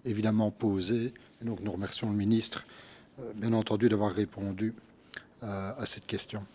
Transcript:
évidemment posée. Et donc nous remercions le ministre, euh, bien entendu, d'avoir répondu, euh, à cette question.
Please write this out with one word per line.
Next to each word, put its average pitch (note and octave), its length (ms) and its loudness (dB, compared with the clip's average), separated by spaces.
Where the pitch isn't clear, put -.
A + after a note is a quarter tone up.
évidemment G#2+ 460 4
posée. A2 600 0
Et A2+ 40 -10
donc A2 160 -4
nous G2+ 100 -2
remercions G2 380 -4
le G2+ 60 2
ministre, A2 500 2
euh, A#2 160 -10
bien A2 180 0
entendu, A2 360 4
d'avoir G#2 220 4
répondu, G2 640 -2
euh, G2 340 -6
à G#2+ 120 -6
cette - 180 -8
question. G#2 380 -6